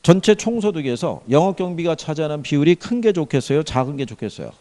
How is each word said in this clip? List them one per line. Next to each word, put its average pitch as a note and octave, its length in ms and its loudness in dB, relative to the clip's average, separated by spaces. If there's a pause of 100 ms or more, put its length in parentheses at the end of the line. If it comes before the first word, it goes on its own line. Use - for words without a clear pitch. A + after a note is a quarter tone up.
전체 F#3 320 6
총소득에서 E3+ 960 -2
영업경비가 E3+ 680 0
차지하는 D3+ 460 -6
비율이 D3+ 340 2
큰 A#3+ 260 -4
게 A3 120 2
좋겠어요? D3 500 0
작은 C3 340 -2
게 C3+ 80 -4
좋겠어요? G2 560 -10